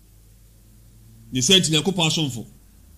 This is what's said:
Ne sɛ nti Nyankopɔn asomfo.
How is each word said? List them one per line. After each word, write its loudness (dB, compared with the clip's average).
Ne -4
sɛ 4
nti -2
Nyankopɔn 0
asomfo. -4